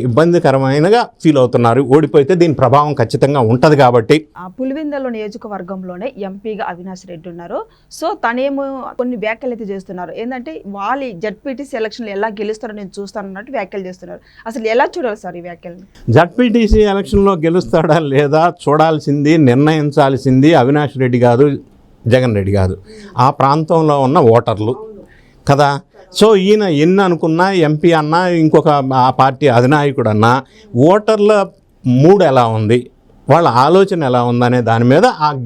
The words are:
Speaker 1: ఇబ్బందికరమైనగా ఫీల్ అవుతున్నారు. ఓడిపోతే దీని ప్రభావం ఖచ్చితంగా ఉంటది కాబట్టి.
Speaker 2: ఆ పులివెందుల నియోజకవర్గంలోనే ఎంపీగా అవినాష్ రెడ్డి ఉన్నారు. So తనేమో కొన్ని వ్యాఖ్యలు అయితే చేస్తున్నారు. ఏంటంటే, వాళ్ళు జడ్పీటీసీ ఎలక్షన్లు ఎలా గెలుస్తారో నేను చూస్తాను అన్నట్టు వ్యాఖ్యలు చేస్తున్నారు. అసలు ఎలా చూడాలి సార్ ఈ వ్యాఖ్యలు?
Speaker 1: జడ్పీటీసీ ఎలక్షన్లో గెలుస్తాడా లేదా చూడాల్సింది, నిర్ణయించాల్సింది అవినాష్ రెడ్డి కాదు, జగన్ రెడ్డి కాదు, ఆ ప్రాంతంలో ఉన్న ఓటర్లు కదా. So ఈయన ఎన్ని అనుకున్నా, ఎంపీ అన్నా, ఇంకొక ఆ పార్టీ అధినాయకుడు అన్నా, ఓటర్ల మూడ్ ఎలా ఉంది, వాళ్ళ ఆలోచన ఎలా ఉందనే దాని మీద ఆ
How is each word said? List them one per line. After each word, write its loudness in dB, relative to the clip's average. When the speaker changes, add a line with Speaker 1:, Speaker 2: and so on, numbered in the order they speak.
Speaker 1:
ఇబ్బందికరమైనగా 2
ఫీల్ 4
అవుతున్నారు. 2
ఓడిపోతే 2
దీని 2
ప్రభావం 2
ఖచ్చితంగా 0
ఉంటది 2
కాబట్టి. 4
Speaker 2:
ఆ -16
పులివెందుల -6
నియోజకవర్గంలోనే -12
ఎంపీగా -10
అవినాష్ -16
రెడ్డి -18
ఉన్నారు. -12
So -8
తనేమో -4
కొన్ని -6
వ్యాఖ్యలు -8
అయితే -12
చేస్తున్నారు. -14
ఏంటంటే, -12
వాళ్ళు -6
జడ్పీటీసీ -10
ఎలక్షన్లు -10
ఎలా -4
గెలుస్తారో -10
నేను -14
చూస్తాను -12
అన్నట్టు -14
వ్యాఖ్యలు -10
చేస్తున్నారు. -18
అసలు -8
ఎలా 2
చూడాలి -8
సార్ -14
ఈ -16
వ్యాఖ్యలు? -18
Speaker 1:
జడ్పీటీసీ 2
ఎలక్షన్లో 0
గెలుస్తాడా 0
లేదా 2
చూడాల్సింది, 0
నిర్ణయించాల్సింది 2
అవినాష్ -2
రెడ్డి 0
కాదు, 4
జగన్ 0
రెడ్డి -2
కాదు, -2
ఆ 2
ప్రాంతంలో 0
ఉన్న 0
ఓటర్లు -2
కదా. 2
So 4
ఈయన 2
ఎన్ని 2
అనుకున్నా, -2
ఎంపీ 0
అన్నా, -2
ఇంకొక 2
ఆ 2
పార్టీ 0
అధినాయకుడు 2
అన్నా, 2
ఓటర్ల 2
మూడ్ 6
ఎలా 2
ఉంది, 0
వాళ్ళ 4
ఆలోచన 2
ఎలా 2
ఉందనే 2
దాని 2
మీద 4
ఆ -2